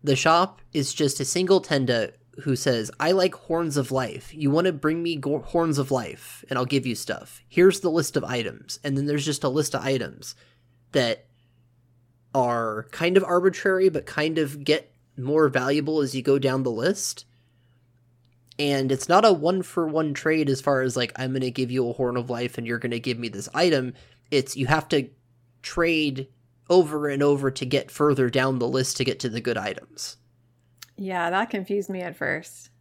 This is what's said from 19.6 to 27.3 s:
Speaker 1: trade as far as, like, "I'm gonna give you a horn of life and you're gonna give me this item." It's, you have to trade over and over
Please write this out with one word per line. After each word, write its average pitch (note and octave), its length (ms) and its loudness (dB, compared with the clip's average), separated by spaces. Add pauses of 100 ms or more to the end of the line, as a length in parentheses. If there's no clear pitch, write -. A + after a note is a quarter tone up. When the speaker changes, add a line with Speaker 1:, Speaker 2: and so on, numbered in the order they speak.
Speaker 1:
trade D#3 340 0
as C3+ 140 0
far C#3 180 2
as, C3 160 -2
like, A#2+ 200 -2
"I'm C3 180 -4
gonna C3 160 -2
give B2 200 -4
you B2+ 160 0
a A#2+ 60 -2
horn B2 240 0
of B2 140 -4
life A#2+ 260 -4
and A#2 100 -8
you're A#2 120 -2
gonna A#2 200 -4
give A#2 200 -4
me A#2 100 -6
this G2 240 -10
item." D3+ 400 2 (380)
It's, C#3 260 0
you C3+ 100 -2
have D3+ 220 0
to D3 220 0 (500)
trade D#3 680 -2 (440)
over D3+ 360 4
and C#3 140 0
over C#3+ 300 2